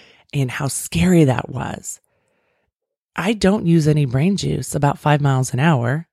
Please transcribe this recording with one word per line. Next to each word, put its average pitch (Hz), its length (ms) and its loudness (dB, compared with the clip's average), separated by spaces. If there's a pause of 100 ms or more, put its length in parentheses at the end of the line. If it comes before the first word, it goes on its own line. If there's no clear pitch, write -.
(320)
and 135 200 -4
how 147 160 -6
scary 170 580 2
that 131 240 0
was. - 500 -12 (1160)
I 185 180 -2
don't 196 320 2
use 165 220 4
any 151 180 2
brain 139 320 0
juice 139 380 -6
about 143 240 0
five 147 220 0
miles 131 320 0
an 123 60 -2
hour, 143 540 0